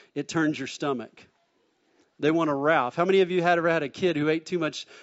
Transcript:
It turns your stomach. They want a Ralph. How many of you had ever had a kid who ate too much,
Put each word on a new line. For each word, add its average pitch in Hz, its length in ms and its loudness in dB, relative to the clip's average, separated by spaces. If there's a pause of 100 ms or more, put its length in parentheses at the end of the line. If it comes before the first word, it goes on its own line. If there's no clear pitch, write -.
(140)
It 147 140 -8
turns 156 300 0
your 131 100 -8
stomach. 127 580 -8 (960)
They 147 100 2
want 160 200 2
a 143 40 0
Ralph. 139 420 2
How 170 80 2
many 190 180 4
of 175 80 0
you 180 100 0
had 170 180 4
ever 165 100 2
had 165 140 0
a 139 60 -4
kid 175 280 -2
who 151 120 0
ate 160 180 0
too 180 120 -2
much, 156 280 -6 (160)